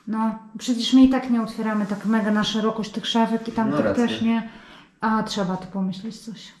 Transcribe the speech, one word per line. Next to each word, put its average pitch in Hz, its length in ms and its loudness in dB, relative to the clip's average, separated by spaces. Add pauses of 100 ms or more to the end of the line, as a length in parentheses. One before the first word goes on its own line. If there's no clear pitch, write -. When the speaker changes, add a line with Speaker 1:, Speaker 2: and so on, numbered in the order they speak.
Speaker 1:
No, 220 320 -2 (200)
przecież - 340 -2
my 262 100 10
i 262 60 10
tak 262 220 0
nie 233 120 2
otwieramy 220 440 -2
tak 202 200 -4
mega 214 240 2
na 208 140 2
szerokość 220 460 -2
tych - 160 -8
szafek 226 420 0
i 226 40 -8
tam 226 180 0
Speaker 2:
No 294 60 0
Speaker 1:
tak - 100 2
Speaker 2:
racja. 240 200 2
Speaker 1:
też - 160 -4
nie. 226 260 0 (520)
A 220 220 0
trzeba 185 340 -2
tu - 100 -10
pomyśleć 196 520 -6
coś. - 420 -16